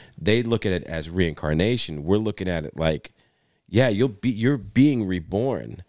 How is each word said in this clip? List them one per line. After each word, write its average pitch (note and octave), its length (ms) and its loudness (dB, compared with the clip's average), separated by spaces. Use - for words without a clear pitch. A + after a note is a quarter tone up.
They A2 260 2
look A#2 220 -2
at G2+ 60 2
it F2+ 140 -2
as D#2+ 240 -6
reincarnation. E2 960 0
We're F#2+ 120 4
looking G#2 300 -4
at E2+ 180 -2
it - 120 -12
like, D#2+ 340 -2
yeah, A#2+ 180 4
you'll A#2 220 2
be, A2+ 200 -4
you're B2 280 2
being A#2+ 500 2
reborn. F#2 800 -4